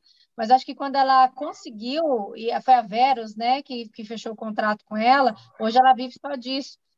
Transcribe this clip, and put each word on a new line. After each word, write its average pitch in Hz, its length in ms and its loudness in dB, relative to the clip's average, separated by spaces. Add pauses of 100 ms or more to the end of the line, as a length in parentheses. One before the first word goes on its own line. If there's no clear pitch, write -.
(380)
mas 226 140 0
acho 254 140 4
que 277 100 -12
quando 277 200 -6
ela 262 340 4
conseguiu, 254 1040 -6
e 226 140 -6 (120)
foi 254 120 4
a 240 80 4
Verus, 226 540 -2
né, 247 280 -2
que, 233 260 -12
que - 140 -16
fechou 220 300 -10
o - 20 -14
contrato 214 500 -4
com 214 120 -10
ela, 247 360 2 (260)
hoje 226 180 0
ela 254 160 8
vive 247 260 -6
só 285 160 -10
disso. 262 420 -8 (200)